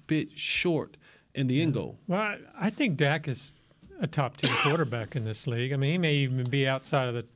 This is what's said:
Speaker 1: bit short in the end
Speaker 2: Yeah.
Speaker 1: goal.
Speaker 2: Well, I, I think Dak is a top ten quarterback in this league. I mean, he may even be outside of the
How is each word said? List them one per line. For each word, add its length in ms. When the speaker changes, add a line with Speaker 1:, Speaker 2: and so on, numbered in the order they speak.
Speaker 1:
bit 300
short 600
in 140
the 140
end 140
Speaker 2:
Yeah. 60
Speaker 1:
goal. 260
Speaker 2:
Well, 140
I, 160
I 100
think 280
Dak 300
is 260
a 60
top 280
ten 220
quarterback 580
in 80
this 240
league. 240
I 60
mean, 140
he 60
may 180
even 340
be 180
outside 400
of 60
the 120